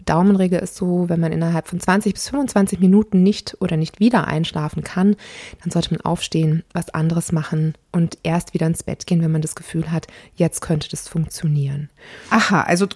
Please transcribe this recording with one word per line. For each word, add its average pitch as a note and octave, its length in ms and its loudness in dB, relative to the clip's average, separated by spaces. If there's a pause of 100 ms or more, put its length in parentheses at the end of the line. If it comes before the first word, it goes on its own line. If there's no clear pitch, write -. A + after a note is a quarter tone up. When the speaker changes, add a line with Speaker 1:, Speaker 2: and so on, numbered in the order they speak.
Speaker 1:
Daumenregel F#3 540 4
ist - 160 -6
so, F3+ 340 0
wenn E3 120 2
man F3+ 100 2
innerhalb E3 380 -2
von F3 100 -6
zwanzig G3 360 0
bis - 140 -10
fünfundzwanzig G3+ 520 0
Minuten F#3+ 420 6
nicht - 380 0
oder E3+ 160 -2
nicht D#3 240 -4
wieder A3 260 4
einschlafen D#3 560 -4
kann, G3 320 2 (480)
dann F3 80 -6
sollte E3+ 240 -2
man - 60 -2
aufstehen, D#3+ 720 0
was E3+ 180 -6
anderes E3 400 -2
machen D#3 440 -2 (180)
und E3+ 320 0
erst E3+ 280 -2
wieder E3+ 140 0
ins E3 160 0
Bett - 240 -8
gehen, E3+ 160 2
wenn D#3+ 100 2
man D#3 100 0
das D#3 120 -6
Gefühl E3 380 -6
hat, D#3+ 160 -4 (260)
jetzt - 260 0
könnte D#3 280 -2
das - 180 -10
funktionieren. D3 840 -2 (420)
Speaker 2:
Aha, G3 320 2
also F3+ 340 2